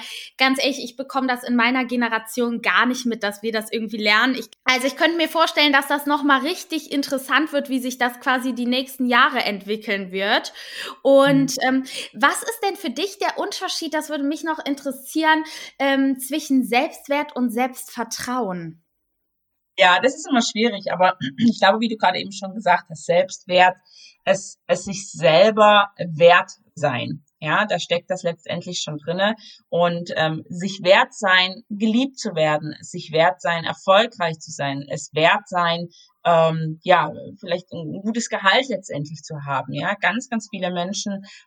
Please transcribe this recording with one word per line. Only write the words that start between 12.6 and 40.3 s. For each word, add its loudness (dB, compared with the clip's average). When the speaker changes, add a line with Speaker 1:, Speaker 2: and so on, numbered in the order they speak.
Speaker 1:
denn -2
für -8
dich -6
der -4
Unterschied, -6
das -4
würde -4
mich -4
noch -4
interessieren, -2
ähm, 2
zwischen 0
Selbstwert -2
und -2
Selbstvertrauen? -6
Speaker 2:
Ja, 6
das 2
ist -14
immer 2
schwierig, -2
aber 2
<clears throat> -8
ich 2
glaube, 6
wie 0
du -6
gerade 0
eben -10
schon -10
gesagt 0
hast, -14
Selbstwert, 2
es, -2
es -2
sich -10
selber 6
wert 4
sein. -4
Ja, 0
da -2
steckt -4
das -4
letztendlich -6
schon -8
drinne. -2
Und, 0
ähm, -2
sich -8
wert 4
sein, 0
geliebt 0
zu -6
werden, 0
sich -12
wert 2
sein, -2
erfolgreich 2
zu -18
sein, -6
es -8
wert 4
sein, -2
ähm, 2
ja, 4
vielleicht -8
ein -10
gutes -4
Gehalt 2
letztendlich -8
zu -12
haben. -6
Ja, -4
ganz, -2
ganz -6